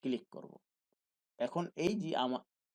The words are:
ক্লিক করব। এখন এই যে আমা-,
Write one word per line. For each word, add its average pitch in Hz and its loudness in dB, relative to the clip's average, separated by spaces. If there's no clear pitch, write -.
ক্লিক 127 -2
করব। - -14
এখন 170 0
এই 202 2
যে 160 0
আমা-, 127 2